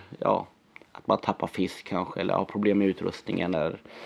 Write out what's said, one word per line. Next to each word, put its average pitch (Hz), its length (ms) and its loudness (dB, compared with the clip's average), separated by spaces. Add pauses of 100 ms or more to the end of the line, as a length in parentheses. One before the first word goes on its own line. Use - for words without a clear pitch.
(180)
ja, 98 280 0 (460)
att - 140 -12
man 110 120 4
tappar - 280 -2
fisk - 420 -4
kanske, 90 320 -2
eller 92 140 2
har 95 100 2
problem 104 340 2
med 98 100 6
utrustningen, 90 680 -2
eller 80 240 0 (280)